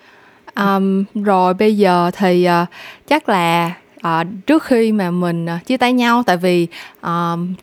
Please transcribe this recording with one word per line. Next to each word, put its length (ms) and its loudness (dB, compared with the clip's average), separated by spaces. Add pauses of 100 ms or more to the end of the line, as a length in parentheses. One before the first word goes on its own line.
(560)
Um, 480 0 (100)
rồi 400 2
bây 220 2
giờ 380 2
thì, 300 2
ờ, 220 2 (400)
chắc 220 -2
là, 440 0 (300)
ờ, 220 -2 (220)
trước 160 2
khi 300 2
mà 180 0
mình, 360 -2
ờ, 200 -6
chia 100 -2
tay 160 0
nhau, 340 2
tại 100 2
vì, 300 2 (360)
um, 600 -4